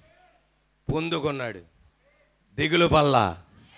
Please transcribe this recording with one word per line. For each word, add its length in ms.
పొందుకున్నాడు. 680
దిగులు 320
పల్లా, 560